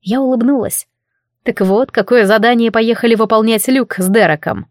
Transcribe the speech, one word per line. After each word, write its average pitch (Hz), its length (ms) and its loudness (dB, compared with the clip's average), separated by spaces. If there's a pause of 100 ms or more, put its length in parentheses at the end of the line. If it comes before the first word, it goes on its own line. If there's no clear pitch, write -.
Я 233 200 -4
улыбнулась. 254 680 -2 (560)
Так - 160 -4
вот, 202 300 0
какое 226 340 2
задание 226 460 2
поехали 226 440 0
выполнять 220 540 0
Люк 262 300 0
с 185 100 0
Дереком. 170 640 0